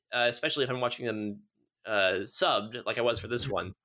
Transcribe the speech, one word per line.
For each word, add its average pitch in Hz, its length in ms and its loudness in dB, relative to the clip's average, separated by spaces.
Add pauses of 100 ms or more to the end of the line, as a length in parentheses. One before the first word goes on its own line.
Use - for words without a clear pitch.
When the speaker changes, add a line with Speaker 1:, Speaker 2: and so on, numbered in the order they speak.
(120)
Speaker 1:
uh, 120 160 2
especially 147 360 0
if 123 60 0
I'm 127 100 -4
watching 123 260 -2
them, 107 340 -4 (460)
uh, 95 360 4
subbed, 110 640 0
like 117 140 -2
I 120 40 2
was 117 160 2
for 92 100 -8
this 117 160 -2
Speaker 2:
Mm-hmm. 127 80 -4
Speaker 1:
one, 90 220 -4 (100)